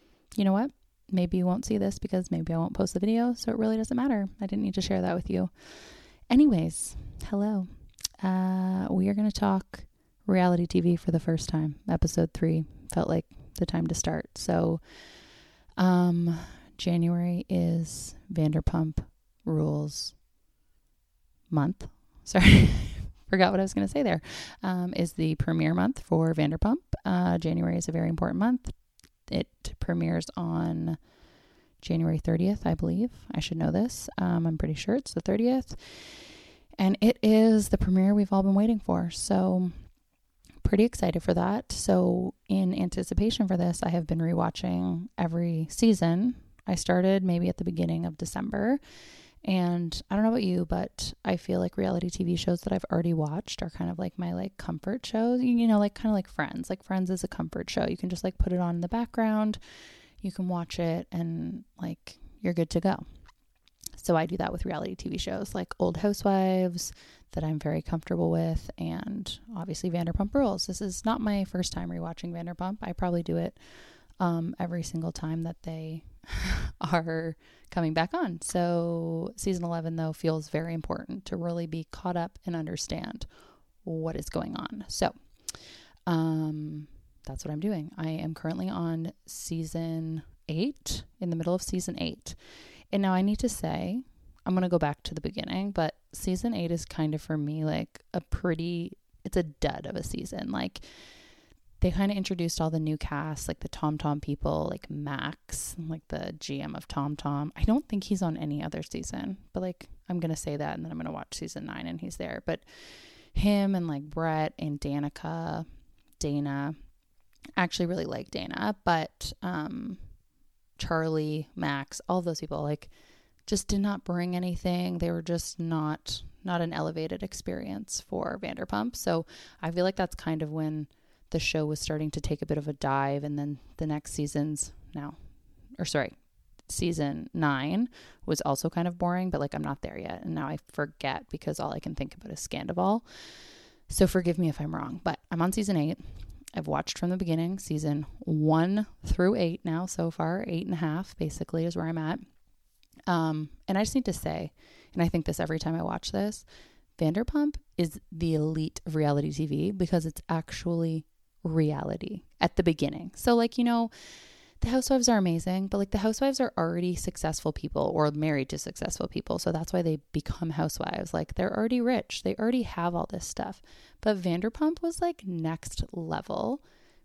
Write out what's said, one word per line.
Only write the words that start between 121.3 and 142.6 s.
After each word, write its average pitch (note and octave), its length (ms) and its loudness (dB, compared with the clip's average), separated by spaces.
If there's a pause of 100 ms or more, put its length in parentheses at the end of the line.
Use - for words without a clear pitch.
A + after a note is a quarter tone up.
Max, C#3+ 540 -4
all F3+ 140 2
those E3+ 180 -4
people, D3+ 220 -4
like, D3 260 -4 (580)
just - 220 0
did G3+ 120 2
not G3+ 240 -2
bring F3 300 -2
anything. F3+ 640 0
They E3+ 120 0
were E3+ 120 -2
just E3+ 380 -4
not, D#3+ 640 -2 (200)
not F3+ 180 0
an E3 120 -2
elevated D#3+ 500 -4
experience G3 800 -8
for - 420 -4
Vanderpump. G#3+ 540 -4
So E3 280 0 (380)
I E3 80 -4
feel F3+ 140 0
like F#3+ 120 0
that's F#3 180 -2
kind D#3 280 -4
of D3+ 100 -4
when D#3 360 -4 (420)
the E3 80 0
show D#3 260 0
was D3+ 160 -2
starting D#3 300 -2
to D#3 100 -6
take - 220 -2
a D#3 40 -4
bit D3+ 120 0
of D3 100 -4
a D3+ 60 -2
dive. C#3 500 0
And D3 140 -2
then C#3+ 200 -2 (200)
the D#3 80 0
next D3+ 260 -2
seasons D3 600 -2 (220)
now, D3 220 -10 (640)
or - 80 -2
sorry, - 320 -2 (500)
season D#3 640 -2
nine D#3 560 0 (380)
was D#3+ 160 0
also C#3+ 260 0
kind E3+ 180 0
of F3 120 -4
boring, F3+ 320 0
but, E3 100 0
like, C#3+ 140 -4
I'm D3+ 100 -4
not - 160 -4
there - 180 -10
yet. - 260 -8
And D#3+ 100 -4
now D3+ 140 -4
I D#3 100 -6 (140)
forget D3 580 -4
because - 280 -6
all - 140 -4
I - 80 -6
can D#3+ 140 -8
think - 220 -6
about - 160 -14
is - 140 -10
Scandoval. F#3 540 0 (880)